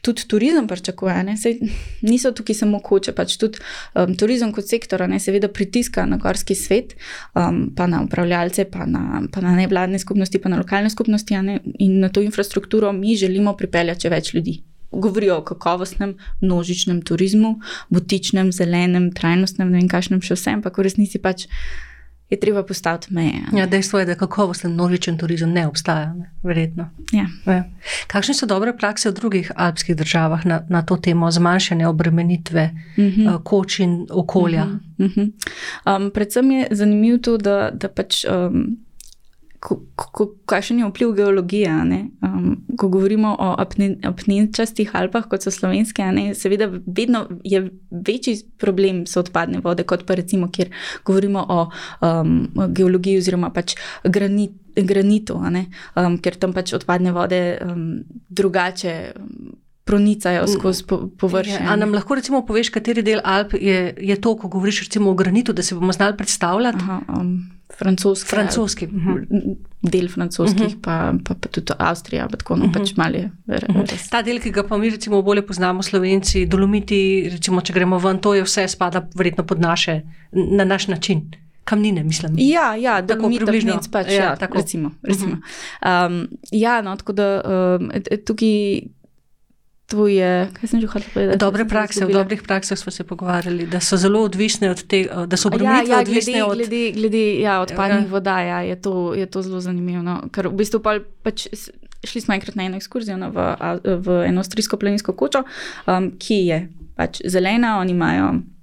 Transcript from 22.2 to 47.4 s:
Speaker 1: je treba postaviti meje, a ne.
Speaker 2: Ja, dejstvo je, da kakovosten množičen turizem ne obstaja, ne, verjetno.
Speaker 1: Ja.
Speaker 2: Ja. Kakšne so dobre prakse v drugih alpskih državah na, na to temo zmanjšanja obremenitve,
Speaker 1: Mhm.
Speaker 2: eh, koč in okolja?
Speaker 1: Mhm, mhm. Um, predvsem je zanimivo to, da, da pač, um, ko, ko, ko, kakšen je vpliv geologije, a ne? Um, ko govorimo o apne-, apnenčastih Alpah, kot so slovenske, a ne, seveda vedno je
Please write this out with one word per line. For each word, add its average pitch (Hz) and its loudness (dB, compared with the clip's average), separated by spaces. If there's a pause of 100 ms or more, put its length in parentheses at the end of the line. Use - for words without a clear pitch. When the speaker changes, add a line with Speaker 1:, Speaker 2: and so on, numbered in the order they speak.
Speaker 1:
je 196 -4
treba 202 2
postaviti 170 -4
meje, 165 0
a - -8
ne. 208 2
Speaker 2:
Ja, 190 4
dejstvo 196 2
je, 185 2
da 175 0
kakovosten 180 -2
množičen 175 0
turizem 165 0
ne 175 2
obstaja, 156 -2
ne, 175 -10
verjetno. 165 -2 (220)
Speaker 1:
Ja. 202 2 (160)
Speaker 2:
Ja. 185 2 (460)
Kakšne 202 0
so 277 0
dobre 208 0
prakse 214 -2
v 202 2
drugih 190 -2
alpskih 175 0
državah 160 0
na, 165 2
na 170 0
to 170 0
temo 170 2
zmanjšanja 170 2
obremenitve, 165 2 (300)
Speaker 1:
Mhm. 208 4
Speaker 2:
eh, 175 4
koč 196 0
in 175 2
okolja? 170 2
Speaker 1:
Mhm, 202 -4 (200)
mhm. 202 2 (540)
Um, 196 0
predvsem 220 2
je 262 2
zanimivo 208 4
to, 233 2
da, 202 2
da - -6
pač, - -2
um, 185 0 (800)
ko, - -4 (120)
ko, - -8
ko, - -2 (200)
kakšen 208 0
je 233 2
vpliv 220 0
geologije, 196 2
a 160 2
ne? 175 0 (180)
Um, 190 -2 (280)
ko 233 0
govorimo 202 4
o 190 0
apne-, 196 0
apnenčastih 214 0
Alpah, 190 0
kot 190 -2
so - -2
slovenske, 196 0
a 185 2
ne, 202 2
seveda 202 0 (160)
vedno 220 2 (160)
je 190 2 (240)